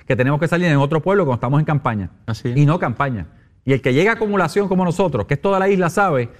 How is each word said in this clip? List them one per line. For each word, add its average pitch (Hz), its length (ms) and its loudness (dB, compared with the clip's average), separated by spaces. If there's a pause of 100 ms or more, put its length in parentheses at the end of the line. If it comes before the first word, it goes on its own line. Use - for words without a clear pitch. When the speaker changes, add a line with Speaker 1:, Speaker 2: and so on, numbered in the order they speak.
Speaker 1:
que 131 100 0
tenemos 139 240 0
que 170 80 -2
salir 175 200 0
en 143 100 4
otro 147 220 0
pueblo 190 260 0
cuando 123 100 0
estamos 127 240 0
en 151 60 0
campaña. 113 440 -2 (140)
Speaker 2:
Así 113 240 -6
es. 120 80 -2
Speaker 1:
Y 147 80 4
no 156 140 2
campaña. 127 480 -4 (400)
Y 135 80 2
el 131 80 -2
que 127 100 0
llega 185 200 2
a - 20 0
acumulación 202 540 -2
como 185 180 0
nosotros, 156 400 -2
que 143 80 -2
es - 80 -6
toda 190 160 0
la 190 100 2
isla, 185 220 0
sabe 156 500 0